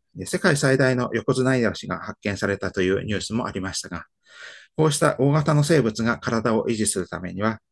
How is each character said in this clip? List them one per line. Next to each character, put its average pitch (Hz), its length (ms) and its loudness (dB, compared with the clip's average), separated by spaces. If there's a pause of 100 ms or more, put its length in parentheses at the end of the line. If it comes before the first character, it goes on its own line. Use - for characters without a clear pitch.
(160)
で、 90 100 -10
世 - 140 -4
界 156 180 2
最 135 200 2
大 131 180 2
の 123 180 -2
ヨ 110 100 -2
コ 131 100 0
ヅ 127 100 0
ナ 131 120 2
イ 123 80 2
ワ 95 120 0
シ - 120 -12
が 87 120 -4
発 95 220 -12
見 101 160 -4
さ 101 100 -2
れ 98 100 0
た 95 140 -4
と 98 100 -2
い 92 100 4
う 98 120 0
ニ 107 100 -4
ュ 98 40 -2
ー 95 40 -4
ス - 120 -8
も 117 140 -2
あ 104 40 -6
り 92 100 -6
ま 92 120 -6
し - 80 -6
た - 80 -14
が、 85 160 -10 (680)
こ 156 100 4
う 156 60 4
し - 80 -2
た 151 200 2
大 139 120 4
型 151 220 2
の 147 100 6
生 147 180 4
物 113 220 0
が 113 140 2
体 113 380 0
を - 120 0
維 117 80 0
持 104 120 0
す - 120 -2
る 85 80 -4
た 85 120 -8
め 90 140 -10
に 92 80 -6
は 110 180 0 (120)